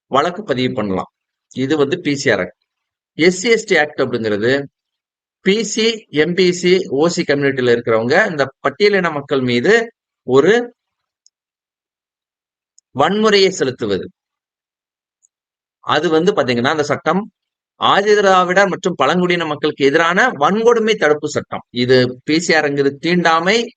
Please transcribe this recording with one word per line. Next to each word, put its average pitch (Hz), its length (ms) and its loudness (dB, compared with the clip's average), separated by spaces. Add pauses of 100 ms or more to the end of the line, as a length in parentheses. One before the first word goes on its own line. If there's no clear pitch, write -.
(100)
வழக்கு 175 340 -2
பதிவு 127 300 -2
பண்ணலாம். 95 360 -6 (420)
இது 135 240 -2
வந்து 143 240 0
பி 147 160 -4
சி 135 140 -2
ஆர் 98 140 0
ஆக்ட். - 140 -14 (600)
எஸ் 180 220 2
சி 247 100 -2
எஸ் 214 200 0
டி 175 80 2
ஆக்ட் 151 260 -2
அப்படிங்கிறது 110 480 -2 (920)
பி 190 180 2
சி, 220 220 -2 (360)
எம் 170 140 0
பி 185 160 4
சி, 175 220 2 (160)
ஓ 139 180 0
சி 175 140 -4
கம்யூனிட்டில 135 520 0
இருக்கிறவங்க, 117 420 0 (120)
இந்த 147 160 -4 (160)
பட்டியலின 185 520 0
மக்கள் 139 340 -4
மீது 123 260 2 (540)
ஒரு 139 280 4 (2500)
வன்முறையை 196 580 2
செலுத்துவது. 120 540 -4 (1800)
அது 151 260 -2
வந்து 160 240 2
பாத்தீங்கன்னா, 127 400 0
அந்த 147 100 -2
சட்டம் 156 380 -2 (580)
ஆதிதிராவிடர் 190 920 2
மற்றும் 180 280 -4
பழங்குடியின 170 460 0
மக்களுக்கு 147 420 0
எதிரான 165 320 2 (160)
வன்கொடுமை 220 600 2
தடுப்பு 151 320 0
சட்டம். - 360 -8 (180)
இது 127 140 4 (280)
பி 151 160 0
சி 180 160 -2
ஆர்ங்கிறது 143 420 0
தீண்டாமை, 170 600 0 (180)